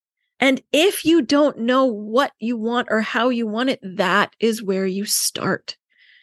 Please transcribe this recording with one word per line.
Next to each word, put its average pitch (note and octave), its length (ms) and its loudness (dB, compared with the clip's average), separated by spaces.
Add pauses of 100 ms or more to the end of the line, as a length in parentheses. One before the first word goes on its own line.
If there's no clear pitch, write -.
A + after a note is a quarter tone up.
(400)
And C4+ 200 2 (120)
if E4+ 320 2
you E4 180 4
don't C#4+ 360 2
know B3+ 260 2
what A3 560 0
you A#3 160 -4
want A3+ 340 -4
or A3 100 0
how A#3 280 -2
you A#3 180 -2
want A3+ 240 -2
it, - 120 -4
that F#3 580 0
is A3+ 220 0
where F#3+ 240 -2
you G3 180 -4
start. - 720 -4 (460)